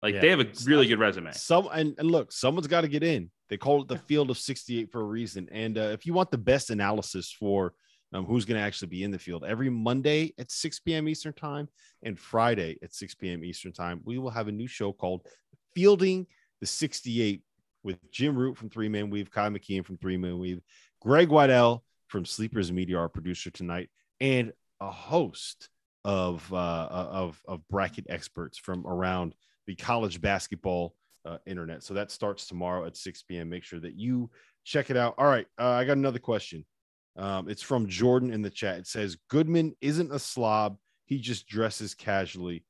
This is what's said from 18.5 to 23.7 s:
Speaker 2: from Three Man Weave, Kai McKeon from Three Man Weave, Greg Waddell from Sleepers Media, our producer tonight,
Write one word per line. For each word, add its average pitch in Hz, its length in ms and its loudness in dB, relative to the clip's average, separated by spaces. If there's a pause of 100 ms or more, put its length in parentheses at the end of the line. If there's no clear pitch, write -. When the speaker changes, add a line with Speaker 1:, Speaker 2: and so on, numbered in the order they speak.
Speaker 2:
from 110 120 -12
Three 107 200 -2
Man 104 200 -2
Weave, 101 220 -6
Kai 104 180 0
McKeon 98 360 -4
from 92 120 -12
Three 92 200 -2
Man 90 220 -2
Weave, 90 220 -6 (380)
Greg 143 300 6
Waddell 123 540 8 (240)
from 92 180 -4
Sleepers 110 460 -2
Media, 90 260 -2
our 85 100 0
producer 87 440 -8
tonight, 87 380 -8 (300)